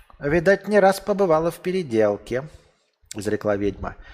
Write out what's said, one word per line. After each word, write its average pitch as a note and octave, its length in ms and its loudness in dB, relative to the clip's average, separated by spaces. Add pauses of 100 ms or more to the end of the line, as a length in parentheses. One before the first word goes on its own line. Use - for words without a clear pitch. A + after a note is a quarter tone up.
(200)
«Видать, E3+ 480 0
не G#3 120 4
раз F#3+ 200 4
побывала E3+ 520 0
в - 80 -18
переделке», A#2+ 840 -2 (720)
изрекла G#2 400 -2
ведьма. G2 400 -6 (180)